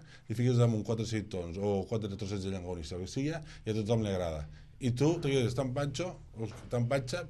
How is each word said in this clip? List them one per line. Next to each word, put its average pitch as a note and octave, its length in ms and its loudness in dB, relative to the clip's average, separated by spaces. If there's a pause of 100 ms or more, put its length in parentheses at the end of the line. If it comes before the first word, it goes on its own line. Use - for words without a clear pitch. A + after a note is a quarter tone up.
(280)
li A2+ 80 -2
fiques B2 220 4
damunt A#2 260 6
quatre A2 220 0
seitons F#2 560 -4
o G2 260 4
quatre G#2+ 220 -2
trossets G2 340 -4
de F#2+ 80 -2
llangonissa, F2+ 460 -6
el F2+ 80 -4
que - 20 -8
sigui, C3+ 280 -2
i - 340 -8
a A2 80 0
tothom A2 240 2
li G#2 80 2
agrada. E2 380 0 (320)
I B2+ 120 2
tu C#3 300 4
te D3 100 0
quedes B2+ 240 2
tan C3 180 0
panxo, C#3+ 360 -2 (600)
tan A#2+ 200 2
panxa, C#3 400 0